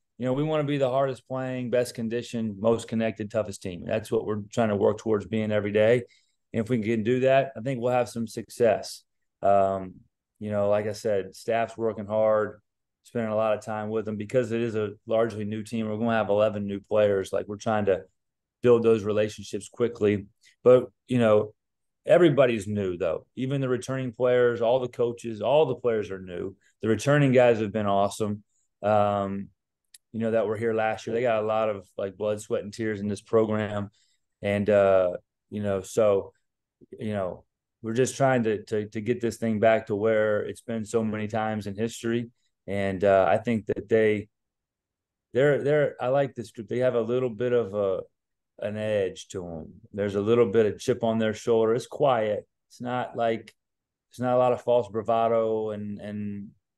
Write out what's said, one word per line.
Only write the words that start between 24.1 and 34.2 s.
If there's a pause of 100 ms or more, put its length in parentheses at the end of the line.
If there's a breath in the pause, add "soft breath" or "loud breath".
players,
all
the
coaches,
all
the
players
are
new. (280)
The
returning
guys
have
been
awesome, (400)
um, (640)
you
know,
that
were
here
last
year.
They
got
a
lot
of,
like,
blood,
sweat,
and
tears
in
this
program. (520)